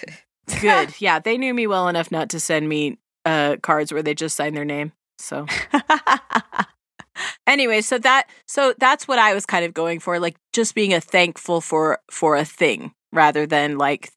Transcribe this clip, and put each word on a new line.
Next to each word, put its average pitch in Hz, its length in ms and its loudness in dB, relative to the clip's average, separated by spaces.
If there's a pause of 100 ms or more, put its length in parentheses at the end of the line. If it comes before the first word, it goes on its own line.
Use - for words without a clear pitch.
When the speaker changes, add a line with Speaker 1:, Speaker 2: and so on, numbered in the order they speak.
Speaker 1:
<laughs> - 600 -12
Speaker 2:
good. 349 400 2
Yeah, 175 200 2
they 233 180 -2
knew 254 160 -2
me 233 120 0
well 185 220 2
enough 170 220 -2
not 160 200 -2
to 165 100 -8
send 156 280 0
me, 151 300 -2 (260)
uh, 147 380 2
cards 151 300 0
where 151 100 -2
they 151 120 -2
just 156 200 -6
sign 151 200 -4
their 147 100 -6
name. 147 280 -6 (260)
So 143 280 -10 (260)
Speaker 1:
<laughs> 285 140 0 (1600)
Speaker 2:
anyway, 247 360 4
so 247 160 -2
that, 262 300 4 (200)
so 269 300 2
that's 262 280 2
what 254 140 0
I 214 140 4
was 202 120 -4
kind 175 180 0
of 170 100 -4
going 165 260 -2
for, 175 180 -4
like, 175 180 -2 (160)
just 226 220 -2
being 202 200 0
a 165 60 2
thankful 175 600 0
for, 156 380 0 (120)
for 156 260 0
a 151 80 0
thing 107 480 -2 (200)
rather 151 340 2
than, 147 320 0
like, 139 380 -2